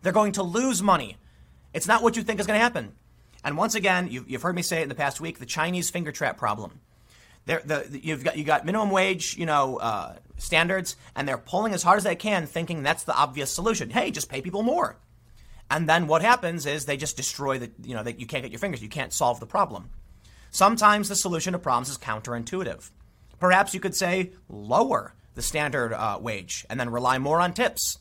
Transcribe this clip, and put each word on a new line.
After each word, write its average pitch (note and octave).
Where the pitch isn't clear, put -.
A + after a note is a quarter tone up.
They're F#3
going G#3
to G3
lose G3
money. D3
It's E3+
not A3
what A#3
you A3+
think G#3
is G3
gonna G#3
happen." G#3+
And D3
once G#3
again, F3+
you've, B2
you've B2+
heard F3
me F3
say E3
it -
in C#3
the C3+
past C#3+
week, E3
the C3
Chinese E3+
finger E3+
trap -
problem. G#2
They're, -
the, D3
the, C#3+
you've D3+
got, D#3
you D3
got D3+
minimum G#3
wage, F#3+
you E3+
know, C#3
uh, G2
standards, F3
and C#3+
they're C3
pulling G3+
as F3+
hard F3+
as G3
they F#3
can, F#3
thinking E3
that's D3
the -
obvious C3+
solution. F3
"Hey, B3
just E3+
pay C3+
people F#3
more." D#4
And D#3
then E3
what D#3
happens F3+
is D3
they C#3+
just C#3+
destroy C3+
the, A#2+
you A#2+
know, G#2+
that A#2
you A#2+
can't C3+
get B2+
your A#2+
fingers, D3+
you G#2+
can't -
solve A#2+
the A2+
problem. -
Sometimes G#3
the G3+
solution F3+
to F3
problems B2+
is C3+
counterintuitive. A#2
Perhaps F#3
you F#3+
could F#3
say, F#3
"Lower B2
the A#2
standard, C3+
uh, G#2+
wage G2+
and A#2+
then A#2+
rely B2+
more C#3+
on F3
tips." -